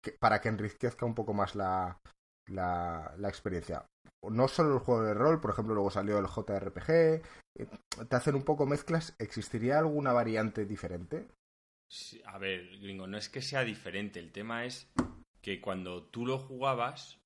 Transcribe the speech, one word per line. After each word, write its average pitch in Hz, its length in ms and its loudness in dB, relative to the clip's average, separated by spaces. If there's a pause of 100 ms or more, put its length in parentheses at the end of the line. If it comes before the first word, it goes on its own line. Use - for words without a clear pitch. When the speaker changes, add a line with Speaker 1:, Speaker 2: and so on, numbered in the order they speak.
Speaker 1:
Que, - 80 -8
para 107 280 4
que - 100 0
enriquezca 107 560 -2
un 117 80 0
poco 113 180 -2
más 101 220 0
la, 92 440 0 (500)
la, 87 680 -4
la 101 120 -4
experiencia. 87 580 -4 (360)
No 113 260 4
solo 151 260 4
el 123 60 4
juego 117 220 4
de 107 120 2
rol, 151 260 6
por 107 120 0
ejemplo, 110 220 0
luego 101 160 4
salió 104 280 2
el 98 80 2
J 101 300 -4
R 95 160 -2
P - 100 -10
G, 160 400 6 (360)
eh, - 100 -10 (400)
te 131 80 2
hacen 139 180 2
un 135 100 2
poco 147 220 4
mezclas. 160 520 -2
¿Existiría 117 600 0
alguna 147 340 2
variante 110 540 2
diferente? 95 600 -8 (640)
Speaker 2:
Sí, - 340 -14
a 101 140 -14
ver, 95 400 -4
gringo, 98 280 -10
no 98 120 -6
es 104 100 -8
que 135 140 -8
sea 135 220 0
diferente. 101 540 -6
El 85 140 -14
tema 117 320 -6
es - 260 -10 (520)
que 98 180 -4
cuando 92 440 -4
tú 117 200 -6
lo 131 140 0
jugabas 135 880 -2